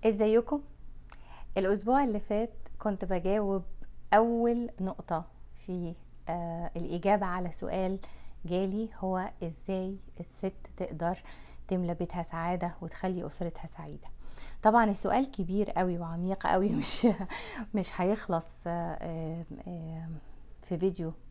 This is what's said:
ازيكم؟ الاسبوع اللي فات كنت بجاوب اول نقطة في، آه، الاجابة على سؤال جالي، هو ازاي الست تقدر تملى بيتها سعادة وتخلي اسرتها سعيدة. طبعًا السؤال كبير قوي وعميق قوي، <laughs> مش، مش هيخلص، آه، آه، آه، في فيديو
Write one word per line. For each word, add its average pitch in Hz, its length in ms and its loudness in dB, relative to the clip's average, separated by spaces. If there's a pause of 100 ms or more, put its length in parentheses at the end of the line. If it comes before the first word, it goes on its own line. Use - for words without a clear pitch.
ازيكم؟ 220 560 6 (960)
الاسبوع 202 460 4
اللي 214 160 2
فات 220 340 0 (260)
كنت 202 260 0
بجاوب 190 580 2 (500)
اول 233 560 6 (120)
نقطة 180 440 -2 (300)
في، 175 400 -6 (340)
آه، 170 460 -2
الاجابة 190 500 2
على 180 260 0
سؤال 190 480 -2 (460)
جالي، 196 440 0 (100)
هو 185 320 0 (120)
ازاي 185 540 -4 (220)
الست 190 340 -6 (240)
تقدر 170 460 -2 (440)
تملى 180 260 2
بيتها 175 300 -2
سعادة 170 580 0
وتخلي 180 460 -2
اسرتها 170 400 -4 (100)
سعيدة. 147 300 -10 (560)
طبعًا 220 260 10
السؤال 220 420 2
كبير 190 400 0
قوي 180 260 2
وعميق 170 500 -2
قوي، 190 280 6
<laughs> - 40 2
مش، - 280 4 (680)
مش 190 280 0
هيخلص، 180 460 2 (200)
آه، 170 340 -2
آه، 165 440 -4 (220)
آه، 165 420 -8 (520)
في - 160 -4
فيديو 165 360 0 (180)